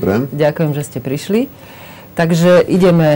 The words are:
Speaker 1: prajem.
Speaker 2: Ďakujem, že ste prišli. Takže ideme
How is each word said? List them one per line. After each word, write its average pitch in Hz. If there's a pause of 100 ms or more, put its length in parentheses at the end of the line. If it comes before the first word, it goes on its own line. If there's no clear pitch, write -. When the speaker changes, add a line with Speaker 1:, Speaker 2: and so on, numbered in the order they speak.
Speaker 1:
prajem. 104 (100)
Speaker 2:
Ďakujem, 151
že 143
ste -
prišli. 175 (640)
Takže 170
ideme 170